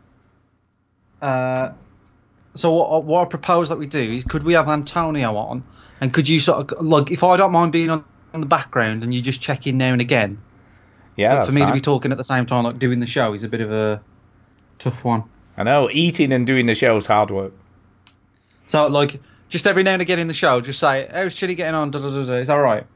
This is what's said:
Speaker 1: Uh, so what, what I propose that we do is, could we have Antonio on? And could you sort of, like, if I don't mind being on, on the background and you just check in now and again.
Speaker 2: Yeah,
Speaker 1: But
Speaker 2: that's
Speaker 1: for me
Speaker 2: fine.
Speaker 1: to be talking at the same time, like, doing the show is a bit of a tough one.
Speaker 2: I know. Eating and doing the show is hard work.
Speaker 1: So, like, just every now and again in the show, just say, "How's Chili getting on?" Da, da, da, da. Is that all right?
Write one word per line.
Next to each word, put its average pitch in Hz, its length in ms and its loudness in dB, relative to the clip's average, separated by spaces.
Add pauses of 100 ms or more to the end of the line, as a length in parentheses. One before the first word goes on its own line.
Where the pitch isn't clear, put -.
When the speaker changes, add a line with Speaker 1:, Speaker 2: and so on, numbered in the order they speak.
(1200)
Speaker 1:
Uh, 127 520 -2 (840)
so 170 180 0
what, 156 320 2
what 156 160 2
I 175 60 2
propose 175 420 0
that 156 80 -4
we 151 100 -8
do 143 140 -4
is, 120 240 -4
could 151 200 -6
we 170 100 2
have 156 120 4
Antonio 151 680 -2
on? 117 260 -6 (380)
And 135 100 0
could 143 160 2
you 156 140 2
sort 143 320 0
of, - 100 -8
like, 156 280 4
if - 120 -2
I 180 140 6
don't 185 160 4
mind 170 200 4
being 165 180 0
on, 156 120 -2 (300)
on 165 80 -8
the 147 60 -4
background 117 580 0
and 120 80 -4
you 123 80 -2
just 131 220 -6
check 139 240 -6
in 131 100 0
now 127 160 2
and 123 80 2
again. 113 380 0 (760)
Speaker 2:
Yeah, 107 160 4
Speaker 1:
But - 80 4
Speaker 2:
that's 101 100 0
Speaker 1:
for 135 40 2
me 143 60 4
Speaker 2:
fine. - 80 4
Speaker 1:
to 131 60 0
be 139 80 0
talking 135 300 0
at 135 40 -4
the 131 80 -8
same 127 220 -2
time, 120 180 0
like, 120 140 -6
doing 123 220 0
the 117 60 -4
show 117 280 -2
is 104 100 -8
a 113 40 -8
bit 113 120 -4
of 107 100 -4
a 107 300 -2 (760)
tough - 260 -6
one. 117 200 -2 (340)
Speaker 2:
I 101 60 -4
know. 131 280 2
Eating 156 400 0
and 123 140 0
doing 127 180 2
the 117 100 2
show 117 220 4
is 101 100 -2
hard 104 240 2
work. 98 220 -6 (1160)
Speaker 1:
So, 151 180 2
like, 143 340 0 (280)
just - 180 -6
every 185 160 4
now 190 100 2
and 185 80 0
again 175 180 0
in 165 100 -4
the 165 60 -6
show, 127 280 2
just 135 180 -10
say, 135 320 0
"How's 180 220 -4
Chili 180 200 -6
getting 160 200 -4
on?" 151 160 -2
Da, 143 80 -6
da, 143 100 -6
da, 139 160 -4
da. 127 120 -4
Is 127 120 -2
that 147 60 2
all 147 80 4
right? 110 340 0